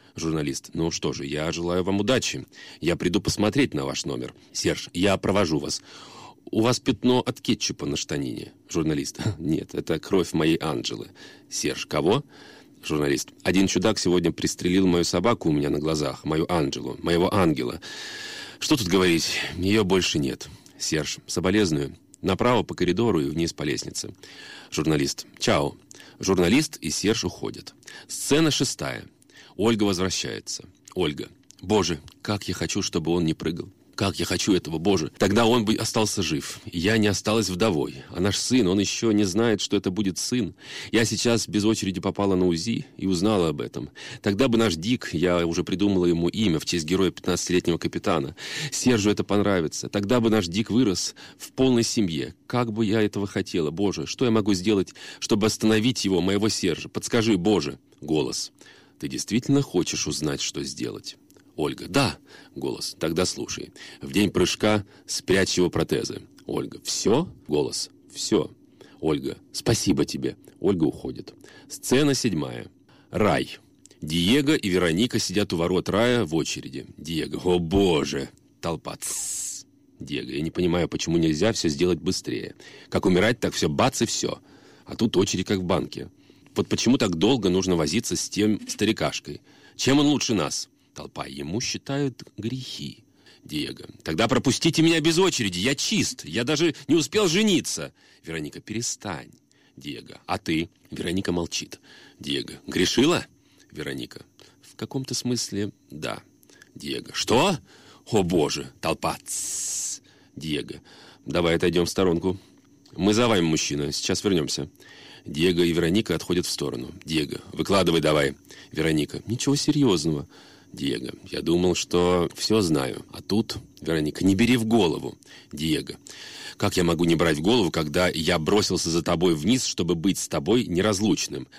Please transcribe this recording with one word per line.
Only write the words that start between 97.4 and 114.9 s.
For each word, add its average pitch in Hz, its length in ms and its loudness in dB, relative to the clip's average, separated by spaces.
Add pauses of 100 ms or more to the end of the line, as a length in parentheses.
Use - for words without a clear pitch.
Вероника. 80 360 -8
Перестань. 101 720 -8 (460)
Диего. 67 500 -16
А 90 120 -2
ты? 82 320 -2 (200)
Вероника 90 400 -4
молчит. - 480 -4 (400)
Диего. - 360 -6 (120)
Грешила? - 580 2 (460)
Вероника. 69 540 -10 (360)
В - 140 -20
каком-то 131 400 -6
смысле, 107 560 -2 (180)
да. - 320 -8 (540)
Диего. - 400 -10
Что? 151 440 4 (520)
О, 101 140 4
боже. 73 560 0
Толпа. 80 440 -4
Тссс. - 800 -6 (320)
Диего. 71 460 -6 (440)
Давай 85 300 2
отойдём 87 320 2
в - 40 -4
сторонку. 92 500 0 (560)
Мы 98 180 4
за 120 140 4
вами, 104 140 4
мужчина. 73 500 0
Сейчас - 320 -4
вернёмся. 82 440 0 (560)